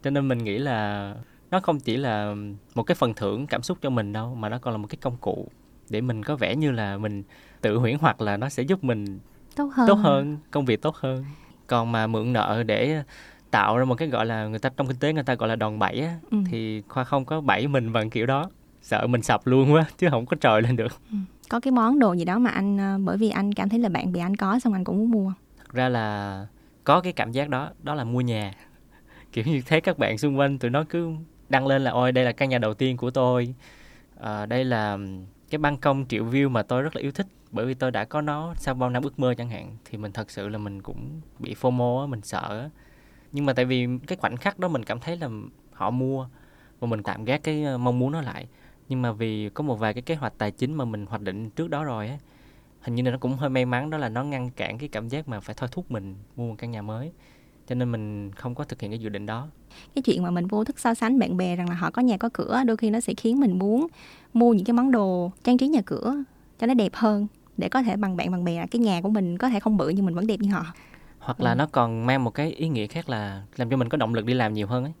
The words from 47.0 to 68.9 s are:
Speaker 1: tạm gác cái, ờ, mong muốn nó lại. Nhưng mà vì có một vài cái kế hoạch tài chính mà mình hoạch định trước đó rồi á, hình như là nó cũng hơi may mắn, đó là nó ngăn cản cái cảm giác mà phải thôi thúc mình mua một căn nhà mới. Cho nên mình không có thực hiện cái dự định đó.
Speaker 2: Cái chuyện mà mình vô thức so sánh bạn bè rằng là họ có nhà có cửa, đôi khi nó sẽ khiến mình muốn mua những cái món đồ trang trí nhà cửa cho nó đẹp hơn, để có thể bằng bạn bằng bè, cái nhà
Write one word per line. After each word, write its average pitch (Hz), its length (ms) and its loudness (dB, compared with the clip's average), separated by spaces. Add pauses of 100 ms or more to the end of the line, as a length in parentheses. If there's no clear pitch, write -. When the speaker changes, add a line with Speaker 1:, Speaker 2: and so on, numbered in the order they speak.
Speaker 1:
tạm 104 220 -6
gác 139 180 0
cái, 151 200 -2
ờ, 135 140 -2
mong 123 220 2
muốn 131 120 2
nó 160 100 -4
lại. - 260 -10 (420)
Nhưng 131 120 -2
mà 120 100 0
vì 107 380 -4
có 151 140 -8
một 135 120 -2
vài 107 180 -2
cái 120 80 -6
kế 160 140 -4
hoạch 131 220 -6
tài 104 140 -2
chính 135 220 -4
mà 143 120 -4
mình 107 200 -6
hoạch 104 160 -8
định 104 280 -8
trước 160 200 -6
đó 143 140 -4
rồi 110 240 -4
á, 139 100 -8 (640)
hình 120 140 -4
như 123 80 0
là 127 80 2
nó 117 60 -4
cũng 123 200 -2
hơi 139 120 -2
may 131 160 2
mắn, 127 240 -2
đó 156 80 -4
là 139 120 -2
nó 120 140 -4
ngăn 135 260 -4
cản - 280 -8
cái 143 120 -10
cảm 110 180 -6
giác 143 200 -6
mà 110 120 -8
phải 104 180 -12
thôi 127 140 -6
thúc - 200 -10
mình 98 240 -8 (200)
mua 120 120 -6
một 110 100 -8
căn 117 140 -10
nhà 110 100 -8
mới. 110 300 -8 (560)
Cho 127 80 -2
nên 123 160 0
mình 107 440 -6
không 123 200 -8
có 147 80 -6
thực 127 180 -10
hiện 104 100 -6
cái 117 80 -6
dự 110 100 -6
định 101 160 -6
đó. 113 220 -6 (480)
Speaker 2:
Cái 277 60 0
chuyện - 220 2
mà 175 80 0
mình 180 160 -2
vô 214 160 0
thức - 160 -6
so 233 140 2
sánh 240 260 2
bạn 185 180 2
bè 180 180 0
rằng 180 140 -2
là 175 60 -2
họ 170 160 -2
có 240 100 -2
nhà 240 160 4
có 233 160 -2
cửa, - 320 0
đôi 226 120 4
khi 220 120 0
nó 220 100 2
sẽ - 140 -2
khiến 226 260 2
mình 185 200 4
muốn 226 280 2 (460)
mua 240 200 8
những 196 120 4
cái 240 80 2
món 254 180 4
đồ 185 400 2 (120)
trang 247 140 6
trí 262 100 4
nhà 311 180 4
cửa 262 380 -2 (360)
cho 226 80 0
nó 262 60 4
đẹp 214 200 4
hơn, 208 340 2 (300)
để 202 120 -2
có 262 120 2
thể 226 140 0
bằng 190 220 -2
bạn 170 140 -2
bằng 180 120 -2
bè, 170 280 -2
cái 233 80 0
nhà 196 220 4